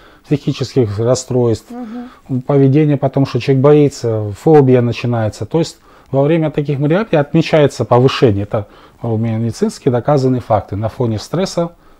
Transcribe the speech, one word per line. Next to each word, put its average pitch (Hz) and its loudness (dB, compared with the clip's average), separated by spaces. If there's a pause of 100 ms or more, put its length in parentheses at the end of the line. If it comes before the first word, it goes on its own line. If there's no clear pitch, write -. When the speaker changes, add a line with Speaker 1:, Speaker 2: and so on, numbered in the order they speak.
(260)
Speaker 1:
психических 127 -2
расстройств, 120 -2
Speaker 2:
Мгм. 240 -10
Speaker 1:
поведение 139 2
потом, 139 -2
что 127 -4
человек 135 0
боится, 120 2
фобия 135 6
начинается. 117 -4
То 156 -4
есть - -6 (340)
во 135 2
время 156 0
таких 147 -4
мероприятий 170 0
отмечается 147 2
повышение. 120 2
Это 107 -6 (340)
у 113 -4
меня 113 -2
медицинские 120 -4
доказанные 131 0
факты. 104 -2
На 107 -4
фоне 113 -4
стресса 170 -6 (280)